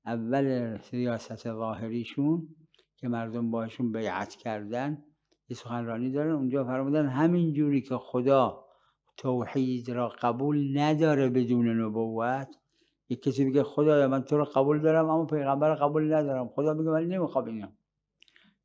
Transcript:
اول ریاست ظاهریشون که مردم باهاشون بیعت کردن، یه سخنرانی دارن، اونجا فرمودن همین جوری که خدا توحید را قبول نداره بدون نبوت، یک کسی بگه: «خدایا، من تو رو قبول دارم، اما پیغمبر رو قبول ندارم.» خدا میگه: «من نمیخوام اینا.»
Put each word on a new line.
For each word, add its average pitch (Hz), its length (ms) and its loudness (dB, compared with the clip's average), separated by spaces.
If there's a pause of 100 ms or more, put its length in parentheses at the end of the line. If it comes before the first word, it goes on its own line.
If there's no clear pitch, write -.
اول 117 400 0 (460)
ریاست 120 520 -6 (100)
ظاهریشون 117 920 -4 (500)
که 123 100 -8
مردم 117 440 -4
باهاشون 113 400 -2
بیعت 101 440 -4
کردن، 120 680 -6 (460)
یه 120 80 -8
سخنرانی 117 540 -6
دارن، 147 200 -2
اونجا 135 340 0
فرمودن 139 420 0
همین 160 460 2
جوری 143 280 2
که 127 160 -4
خدا 127 680 2 (520)
توحید 127 760 -2
را 120 180 -2
قبول 139 680 0
نداره 147 520 4
بدون 120 520 2
نبوت، 113 760 -2 (540)
یک 123 140 -6
کسی 135 220 2
بگه: 135 180 2
«خدایا، 147 440 4
من 131 160 0
تو 147 140 0
رو 147 80 2
قبول 147 360 2
دارم، 160 280 4
اما 160 160 2
پیغمبر 147 440 2
رو 156 60 4
قبول 151 380 2
ندارم.» 135 360 0
خدا 151 240 0
میگه: 160 160 -2
«من 160 160 0
نمیخوام 170 400 -2
اینا.» 110 220 -10 (960)